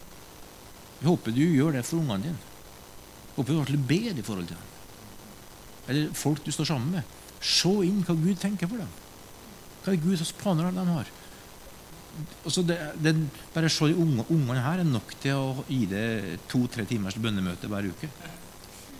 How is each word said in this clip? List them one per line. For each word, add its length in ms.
Jeg 100
håper 240
du 100
gjør 320
det 80
for 160
ungene 300
dine. 100
Jeg 0
håper 160
du 80
ordentlig 300
ber 260
i 80
forhold 240
til 80
dem. 160
Eller 300
folk 280
du 100
står 180
sammen 240
med. 200
Se 300
inn 220
hva 100
Gud 240
tenker 300
for 100
dem. 140
Hva 100
er 80
Guds 380
planer 340
de 140
har? 220
Altså 220
det, 140
det, 80
bare 160
se 200
de 100
unge, 320
ungene 320
her 160
er 80
nok 240
til 140
å 320
gi 220
det 500
to-tre 380
timers 320
bønnemøte 500
hver 220
uke. 160